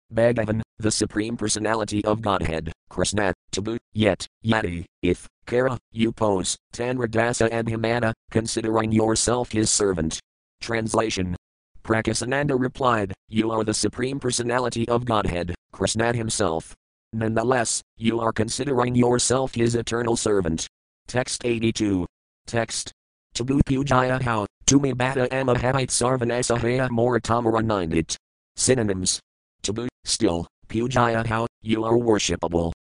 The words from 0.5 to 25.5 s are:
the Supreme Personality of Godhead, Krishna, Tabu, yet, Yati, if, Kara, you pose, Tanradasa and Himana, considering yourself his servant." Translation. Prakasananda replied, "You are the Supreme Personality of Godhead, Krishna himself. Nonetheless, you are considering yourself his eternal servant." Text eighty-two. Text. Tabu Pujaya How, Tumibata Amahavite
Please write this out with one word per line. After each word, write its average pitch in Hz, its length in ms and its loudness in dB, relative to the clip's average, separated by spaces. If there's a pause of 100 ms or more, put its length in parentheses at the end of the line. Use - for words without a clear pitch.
the 110 140 0
Supreme 107 440 -2
Personality 107 720 -2
of 110 160 0
Godhead, 80 500 -2 (180)
Krishna, 95 440 0 (180)
Tabu, 110 260 -4 (160)
yet, 104 340 0 (180)
Yati, 104 400 -2 (160)
if, 87 260 0 (180)
Kara, 127 320 0 (140)
you 113 200 0
pose, 98 440 0 (180)
Tanradasa 120 800 0
and 117 160 -2
Himana, 113 460 0 (180)
considering 110 600 0
yourself 110 600 2
his 110 180 0
servant." 85 500 0 (420)
Translation. 110 760 0 (480)
Prakasananda 123 760 0
replied, 117 540 0 (160)
"You 110 220 0
are 110 120 0
the 107 100 0
Supreme 127 460 -2
Personality 120 680 -2
of 120 180 0
Godhead, 87 480 0 (180)
Krishna 113 420 0
himself. 107 600 -2 (380)
Nonetheless, 113 720 0 (160)
you 113 220 0
are 113 120 0
considering 123 640 -2
yourself 123 580 2
his 117 220 0
eternal 117 400 -2
servant." 95 520 0 (400)
Text - 380 -4
eighty-two. 110 600 0 (420)
Text. - 440 -4 (420)
Tabu 135 300 0
Pujaya 127 580 0
How, 113 240 -2 (200)
Tumibata 131 640 2
Amahavite 127 600 0